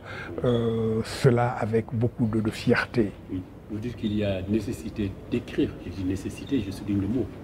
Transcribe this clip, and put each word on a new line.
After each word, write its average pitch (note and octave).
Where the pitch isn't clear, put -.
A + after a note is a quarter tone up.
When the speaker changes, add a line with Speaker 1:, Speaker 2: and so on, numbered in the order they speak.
Speaker 1:
euh, A2+
cela A#2+
avec A2+
beaucoup A#2
de, A2
de A2
fierté. A2+
Speaker 2:
Oui. -
Vous G#2+
dites A#2+
qu'il G#2+
y G#2
a G2
nécessité G#2+
d'écrire, B2
je F2+
dis F#2
nécessité, -
je G2
souligne G2+
le F#2+
mot, A2+